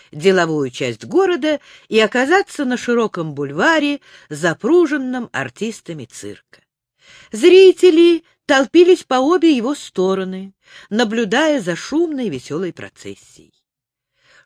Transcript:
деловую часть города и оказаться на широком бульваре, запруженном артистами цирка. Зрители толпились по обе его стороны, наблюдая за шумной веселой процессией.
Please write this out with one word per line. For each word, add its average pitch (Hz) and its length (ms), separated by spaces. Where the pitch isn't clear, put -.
деловую 160 580
часть 123 360
города 311 540
и 220 120
оказаться 269 640
на 247 120
широком 208 560
бульваре, 277 640
запруженном 254 1040
артистами 151 720
цирка. - 560
Зрители 339 920
толпились 330 580
по 262 120
обе 311 360
его 254 220
стороны, 190 800
наблюдая 233 680
за 170 140
шумной 285 540
веселой 156 420
процессией. - 880